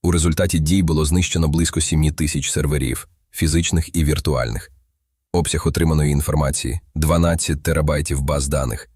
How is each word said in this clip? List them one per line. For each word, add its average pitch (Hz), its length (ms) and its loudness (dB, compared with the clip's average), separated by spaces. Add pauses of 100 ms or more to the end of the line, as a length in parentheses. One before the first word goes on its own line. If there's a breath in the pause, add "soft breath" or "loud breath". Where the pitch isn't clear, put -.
У 87 80 2
результаті 82 480 2
дій 87 240 2
було 78 220 2
знищено 82 420 0
близько 80 340 0
сімі 78 300 0
тисяч 73 400 -4
серверів, 71 560 -2 (240)
фізичних 82 640 0
і 82 80 2
віртуальних. 64 680 -2 (640)
Обсяг 82 340 0
отриманої 78 440 2
інформації — 73 680 0 (160)
дванадцять 82 680 2
терабайтів 76 580 0
баз 69 260 -2
даних 65 480 -4